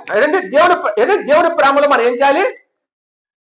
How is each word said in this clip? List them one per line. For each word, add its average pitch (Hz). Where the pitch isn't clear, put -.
ఏంటి? 302
దేవుని 349
ప్ర-, 247
ఏంటి? 330
దేవుని 330
ప్రేమలో 285
మనం 262
ఏం 240
చేయాలి? 277